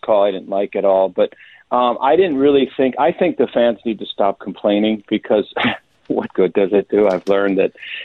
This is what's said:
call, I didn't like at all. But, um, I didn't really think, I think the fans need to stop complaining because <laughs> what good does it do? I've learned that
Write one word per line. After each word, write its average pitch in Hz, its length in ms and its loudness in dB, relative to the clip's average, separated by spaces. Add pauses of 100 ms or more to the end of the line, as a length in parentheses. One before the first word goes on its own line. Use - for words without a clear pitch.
call, 104 220 2
I 101 80 2
didn't 92 160 -10
like 98 260 -4
at 98 100 -2
all. 95 240 4
But, 98 260 -2 (360)
um, 123 300 0
I 143 160 2
didn't 175 220 2
really 139 380 4
think, 131 220 0
I 156 140 2
think 175 240 -2
the 120 100 2
fans 120 380 0
need 110 160 -4
to 101 60 -10
stop 98 340 -2
complaining 104 680 -2
because 107 440 -2 (260)
<laughs> - 300 -20
what - 240 -4
good 92 200 0
does 98 200 0
it 98 160 0
do? 104 200 2
I've 92 200 -2
learned 98 300 0
that 87 140 0 (320)